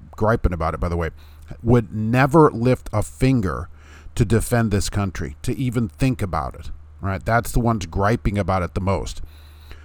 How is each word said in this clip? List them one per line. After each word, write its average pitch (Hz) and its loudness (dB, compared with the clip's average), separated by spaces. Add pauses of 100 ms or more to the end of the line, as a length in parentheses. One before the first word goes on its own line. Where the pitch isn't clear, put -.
(120)
griping 107 0
about 82 -2
it, 78 -6
by 87 -2
the 85 -2
way, 82 -2 (520)
would 117 4
never 127 4
lift 120 0
a 104 0
finger 101 0 (460)
to 127 2
defend 113 2
this 98 0
country, 92 -4
to 127 -4
even 123 -2
think 131 -2
about 80 -4
it. - -12 (300)
All 95 -6
right, 95 -4
that's 113 0
the - 2
ones 113 0
griping 98 0
about 95 0
it 85 -6
the 98 -4
most. 92 -2 (640)